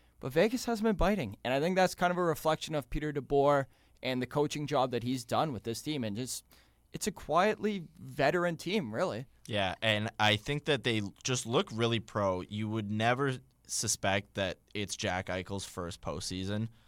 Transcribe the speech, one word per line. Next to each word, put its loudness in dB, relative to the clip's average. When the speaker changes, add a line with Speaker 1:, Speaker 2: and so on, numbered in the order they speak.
Speaker 1:
But -6
Vegas 2
hasn't -2
been 4
biting, 0
and 0
I 2
think 2
that's 6
kind 2
of 0
a 2
reflection 0
of -2
Peter -2
DeBoer 4
and 0
the 0
coaching 0
job 0
that -2
he's -4
done 0
with -8
this -4
team, -4
and -4
just, -6
it's -6
a -2
quietly 0
veteran 0
team, -2
really. -2
Speaker 2:
Yeah, 0
and 2
I 6
think -4
that 2
they 2
just -2
look 0
really 0
pro. -2
You -6
would -4
never 2
suspect 0
that -2
it's -6
Jack -2
Eichel's -6
first -8
postseason. -4